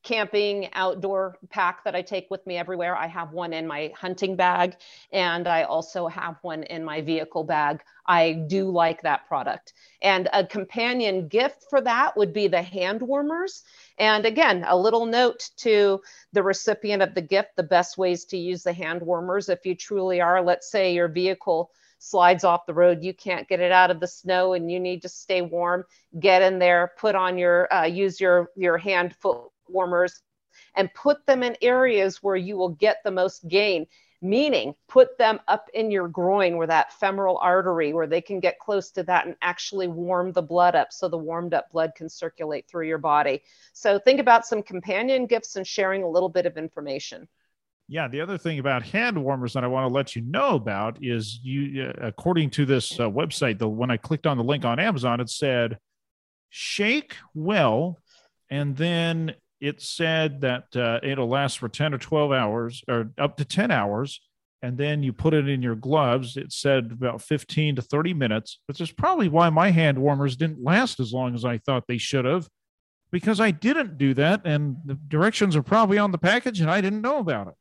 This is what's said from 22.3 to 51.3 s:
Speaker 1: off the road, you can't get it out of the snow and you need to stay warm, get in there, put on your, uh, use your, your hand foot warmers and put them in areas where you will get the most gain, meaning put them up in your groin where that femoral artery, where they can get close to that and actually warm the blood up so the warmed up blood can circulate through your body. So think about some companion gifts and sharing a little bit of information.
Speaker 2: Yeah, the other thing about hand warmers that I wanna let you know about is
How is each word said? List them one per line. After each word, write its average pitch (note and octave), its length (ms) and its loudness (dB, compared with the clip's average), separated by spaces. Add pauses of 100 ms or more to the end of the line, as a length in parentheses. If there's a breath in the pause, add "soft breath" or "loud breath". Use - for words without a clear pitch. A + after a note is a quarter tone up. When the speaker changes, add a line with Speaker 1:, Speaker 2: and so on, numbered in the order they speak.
Speaker 1:
off F3 220 2
the E3+ 80 -8
road, E3+ 300 4
you F#3 100 -6
can't F3+ 340 -6
get F3+ 120 -2
it F3+ 120 2
out F#3 200 8
of E3 80 -2
the F3 80 -6
snow F#3 460 0
and E3+ 180 -2
you F#3 80 -2
need F3+ 240 -6
to F3+ 60 -12
stay F3+ 340 -2
warm, F3 420 -2 (340 soft breath)
get F#3 220 6
in F#3+ 160 4
there, F3 400 4
put G#3+ 160 0
on F#3 240 0
your, F3 340 4
uh, F3 140 2
use F#3 340 -2
your, F3+ 360 4
your F3 240 2
hand F3+ 360 0
foot A#2+ 360 -4 (160)
warmers F3+ 540 0 (540 soft breath)
and G3 180 0
put D4 340 0
them B3+ 160 2
in A#3+ 180 -2
areas A#3+ 600 2
where G3 140 0
you F#3+ 220 -6
will F#3 120 -2
get G3 360 2
the G3+ 60 -2
most F#3 360 -2
gain, F#3 380 2 (360 soft breath)
meaning F#3+ 540 0 (140)
put B3+ 280 4
them A3 300 2
up G#3+ 260 -2
in A3 180 -2
your F3+ 180 -2
groin F3+ 480 2
where E3 100 -2
that D#3+ 240 2
femoral G3 460 0
artery, F3+ 560 2
where E3 140 0
they E3 120 0
can F#3 220 -6
get F3 180 -2
close G3 320 -4
to F#3 120 -6
that F3 240 0
and E3+ 140 -10
actually F3+ 460 -4
warm F3 460 -4
the F3+ 80 0
blood E3+ 340 2
up - 160 2
so - 160 -6
the E3 100 -4
warmed E3 360 -6
up - 180 -2
blood D#3+ 240 -2
can D#3+ 140 -14
circulate D#3 580 -10
through E3 180 -6
your D#3+ 120 -4
body. D3 440 0 (300 soft breath)
So G3+ 280 0
think C4 200 4
about A#3 260 6
some G#3+ 160 -2
companion G#3+ 680 -2
gifts A3+ 280 -2
and F#3+ 100 -8
sharing F#3+ 380 -2
a F3 60 -4
little E3+ 200 2
bit F3 180 0
of E3+ 100 -6
information. D3 720 -10 (600)
Speaker 2:
Yeah, D3 200 -6
the C3+ 140 -8
other F#3 160 -8
thing D#3+ 220 -6
about B2+ 240 0
hand A3+ 380 -2
warmers B2+ 320 -4
that C3 100 -2
I B2 40 -2
wanna C3 200 0
let C3+ 280 -2
you A#2+ 60 -6
know G3 340 0
about A2 460 -4
is A#2 420 -6